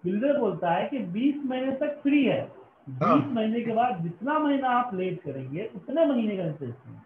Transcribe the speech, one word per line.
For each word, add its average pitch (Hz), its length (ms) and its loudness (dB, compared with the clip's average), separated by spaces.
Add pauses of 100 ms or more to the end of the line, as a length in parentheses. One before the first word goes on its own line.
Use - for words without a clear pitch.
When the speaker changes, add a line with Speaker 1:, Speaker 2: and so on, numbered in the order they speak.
Speaker 1:
बिल्डर 226 340 2
बोलता 180 320 0
है 185 180 0
कि 285 100 -4 (140)
बीस 285 320 0
महीने 254 320 -2
तक 294 260 -2
फ्री 285 220 4
है, 151 160 2
Speaker 2:
हाँ। - 760 -2
Speaker 1:
बीस - 200 2
महीने 220 260 0
के 226 140 -2
बाद 226 280 2
जितना 226 360 -2
महीना 277 320 2
आप 240 240 0
लेट 180 280 -4
करेंगे, 135 540 -6
उतने 285 300 0
महीने 226 300 0
का 185 80 -2
इंटरेस्ट 143 420 -8
है। 113 200 -18